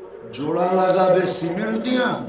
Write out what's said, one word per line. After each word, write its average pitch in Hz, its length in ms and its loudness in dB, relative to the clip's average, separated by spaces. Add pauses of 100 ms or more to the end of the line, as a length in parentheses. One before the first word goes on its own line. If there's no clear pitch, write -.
(320)
জোড়া 170 400 -2
লাগাবে 185 540 4
সিমেন্ট 202 540 -2
দিয়া 254 260 0 (220)